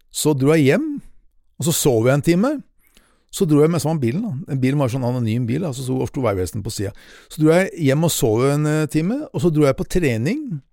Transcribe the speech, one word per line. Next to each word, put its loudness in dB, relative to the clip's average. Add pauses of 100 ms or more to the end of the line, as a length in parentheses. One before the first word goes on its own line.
(120)
Så 0
dro 4
jeg 4
hjem, 2 (720)
og -2
så 2
sov 2
jeg 4
en -4
time, 2 (760)
så -2
dro 4
jeg 4
med -2
samme -2
bilen -2
da. -6 (200)
En -2
bil 2
var 0
sånn -4
anonym -2
bil, -2
da, -4
så -10
sto -2
Oslo -6
Vegvesen -2
på -8
siden. -6 (400)
Så -10
dro 6
jeg 2
hjem 2
og 2
sov 0
en, 0
eh, 0
time, -4
og -4
så 2
dro 2
jeg 2
på -6
trening -2 (100)